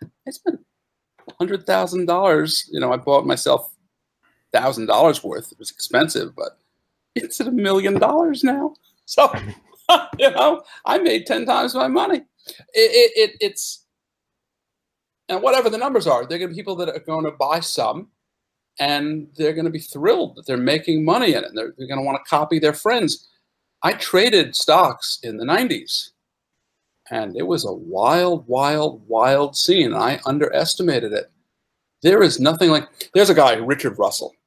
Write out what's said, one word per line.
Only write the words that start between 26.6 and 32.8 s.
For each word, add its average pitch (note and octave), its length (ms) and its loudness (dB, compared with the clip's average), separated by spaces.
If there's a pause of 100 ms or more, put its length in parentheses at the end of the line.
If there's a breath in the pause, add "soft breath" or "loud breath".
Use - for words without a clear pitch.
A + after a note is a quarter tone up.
and G#2+ 260 -8
it D3+ 100 -4
was F3 180 -2
a G2+ 80 -6
wild, A#2+ 760 0
wild, C#3 580 -2
wild C3+ 500 2
scene. D#3+ 380 2
I A#2 320 -2
underestimated C#3+ 840 0
it. - 180 -6 (720)
There G3 200 6
is D3+ 180 2
nothing D#3+ 300 2
like, - 440 -2